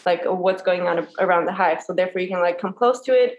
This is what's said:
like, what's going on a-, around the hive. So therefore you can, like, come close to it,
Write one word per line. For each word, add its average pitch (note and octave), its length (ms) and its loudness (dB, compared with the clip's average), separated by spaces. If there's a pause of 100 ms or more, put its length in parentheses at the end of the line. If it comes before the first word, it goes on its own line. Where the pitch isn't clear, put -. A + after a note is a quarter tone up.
like, F3 200 2
what's F#3 360 0
going F3+ 240 0
on E3+ 140 0
a-, D3+ 80 -4 (160)
around F3 220 2
the F3+ 60 -2
hive. F3 300 0
So F3+ 100 -8
therefore F#3 280 -2
you F#3 80 -4
can, F3+ 120 -2
like, F3 200 0
come G3 120 -6
close B3 340 0
to C4 60 0
it, B3 260 2